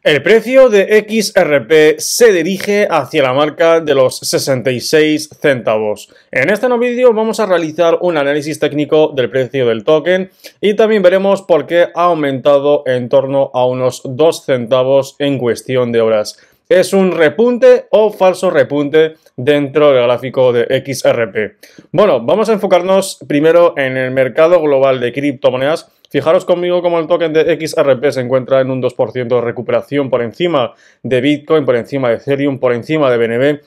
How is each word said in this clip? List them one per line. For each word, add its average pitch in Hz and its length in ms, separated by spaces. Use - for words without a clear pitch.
El 151 220
precio 233 460
de 208 300
X 208 360
R 151 240
P 156 380
se - 340
dirige 190 580
hacia 147 320
la 127 120
marca 165 480
de 147 120
los 127 260
sesenta 131 520
y 120 80
seis 151 480
centavos. 110 680
En 131 180
este 214 200
nuevo 240 120
vídeo 247 300
vamos 220 300
a 214 40
realizar 170 540
un 175 160
análisis 143 440
técnico 151 540
del 123 160
precio 131 380
del 113 160
token 175 460
y 202 140
también 214 280
veremos 190 380
por 151 240
qué 170 280
ha 170 120
aumentado 143 800
en 127 240
torno 139 440
a 123 120
unos 127 400
dos 147 400
centavos 131 760
en 139 180
cuestión 123 540
de 117 80
horas. 110 400
¿Es 180 240
un 190 180
repunte 233 760
o 214 200
falso 185 420
repunte 147 640
dentro 143 560
del 123 120
gráfico 123 500
de 120 160
X 131 340
R 120 240
P? 101 280
Bueno, 160 300
vamos 185 260
a 226 60
enfocarnos 190 760
primero 165 480
en 131 220
el 131 140
mercado 151 500
global 135 400
de 120 100
criptomonedas. 139 800
Fijaros 160 320
conmigo 175 380
cómo 170 160
el 160 80
token 160 280
de 156 200
X 151 240
R 139 200
P 135 140
se 127 100
encuentra 131 400
en 131 100
un 127 100
dos 123 140
por 117 160
ciento 123 240
de 117 60
recuperación 120 680
por 120 140
encima 131 500
de 123 180
Bitcoin, 147 440
por 127 100
encima 123 340
de 113 60
Ethereum, 139 420
por 123 160
encima 135 380
de 117 60
B 117 80
N 117 120
B, 143 300